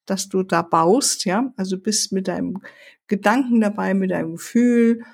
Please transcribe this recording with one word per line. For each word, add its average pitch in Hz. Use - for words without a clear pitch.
das 190
du 185
da 170
baust, 170
ja, 233
also 190
bist 208
mit 190
deinem 175
Gedanken 233
dabei, 196
mit 190
deinem 165
Gefühl 233